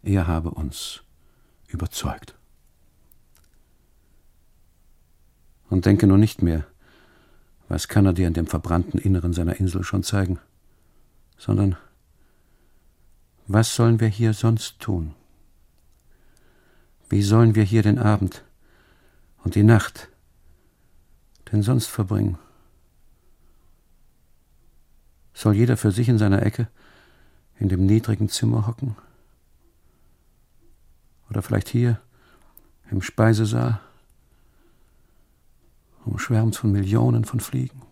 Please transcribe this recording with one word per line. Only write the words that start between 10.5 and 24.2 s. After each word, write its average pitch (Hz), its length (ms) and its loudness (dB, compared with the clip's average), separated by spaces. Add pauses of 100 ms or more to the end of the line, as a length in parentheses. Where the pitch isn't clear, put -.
sondern 98 380 0 (1700)
was 107 260 2
sollen 117 240 4
wir 113 100 2
hier 107 260 0
sonst 113 440 -2
tun? 82 360 -6 (1900)
Wie 101 140 2
sollen 110 320 4
wir 107 100 4
hier 107 180 2
den 104 160 2
Abend 101 460 -2 (920)
und - 180 -4
die 101 80 4
Nacht - 460 2 (1400)
denn 104 120 0
sonst 123 240 0
verbringen? 101 520 -2 (3000)